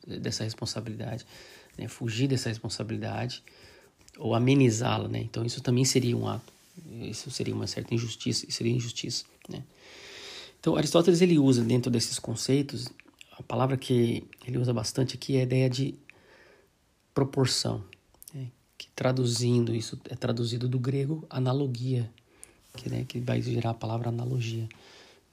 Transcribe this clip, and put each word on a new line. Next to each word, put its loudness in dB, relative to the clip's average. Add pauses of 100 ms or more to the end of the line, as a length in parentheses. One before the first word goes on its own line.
dessa -4
responsabilidade, -6 (520)
né? -8
Fugir -2
dessa 0
responsabilidade -6 (760)
ou 0
amenizá-la, 4
né? -4
Então, -6
isso -6
também 2
seria 2
um -2
ato. -8 (480)
Isso -10
seria -4
uma -4
certa -4
injustiça, -2
seria 0
injustiça, -4 (240)
né? -10 (960)
Então, 2
Aristóteles, 6
ele 8
usa 6
dentro 4
desses 0
conceitos, -2 (440)
a -20
palavra 0
que 2 (220)
ele -4
usa 2
bastante -2
aqui 0
é 6
a 2
ideia 4
de -2 (1160)
proporção, 0 (500)
né? -10 (300)
Que -16
traduzindo, 2
isso -6 (100)
é -10
traduzido -2
do 0
grego -2
analogia, 0 (640)
que, -10
né, -4
que -8
vai 0
gerar -2
a -4
palavra -4
analogia, -4 (640)